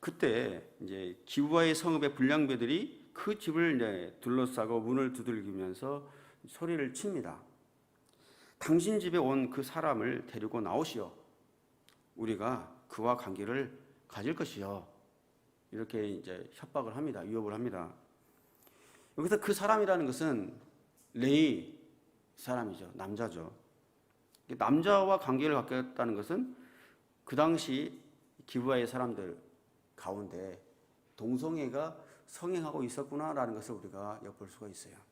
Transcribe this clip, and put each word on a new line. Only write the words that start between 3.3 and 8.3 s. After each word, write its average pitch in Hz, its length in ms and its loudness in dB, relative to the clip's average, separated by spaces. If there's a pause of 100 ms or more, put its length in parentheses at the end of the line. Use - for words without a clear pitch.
집을 165 380 2
이제 98 440 -2
둘러싸고 123 600 2
문을 127 320 2
두들기면서 110 960 -4 (380)
소리를 156 480 -2
칩니다. 127 440 -4 (1200)